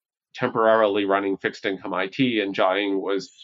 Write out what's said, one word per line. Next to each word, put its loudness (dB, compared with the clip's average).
temporarily 2
running 0
fixed -8
income -6
I -2
T, 0
and -4
Jiaying 0
was -4